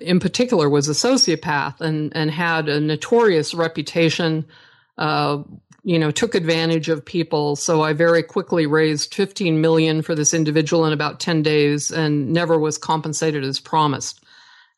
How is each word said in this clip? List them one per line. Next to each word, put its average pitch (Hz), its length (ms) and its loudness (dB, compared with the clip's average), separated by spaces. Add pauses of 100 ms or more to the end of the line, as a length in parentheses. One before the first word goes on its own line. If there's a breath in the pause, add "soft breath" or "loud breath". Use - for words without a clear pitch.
in 180 180 2
particular 196 480 0
was 143 220 2
a 151 40 -2
sociopath 160 840 0
and, 156 360 -4
and 156 160 -2
had 160 360 -2
a 147 120 0
notorious 156 760 2
reputation, 165 880 -2 (540 soft breath)
uh, 147 460 -2 (400)
you 170 160 0
know, 156 100 2
took - 240 -2
advantage 165 560 0
of 151 160 -2
people. 151 500 -2
So 156 280 0
I 156 100 0
very 165 300 4
quickly 175 420 -2
raised 156 480 0
fifteen 190 480 -2
million 160 400 2
for 165 140 -4
this 147 180 0
individual 160 540 2
in 151 60 0
about 147 260 -4
ten 160 240 0
days 147 480 2
and 147 420 0
never 165 240 2
was 151 220 -2
compensated 156 640 -2
as 135 160 -4
promised. - 680 -2 (520 soft breath)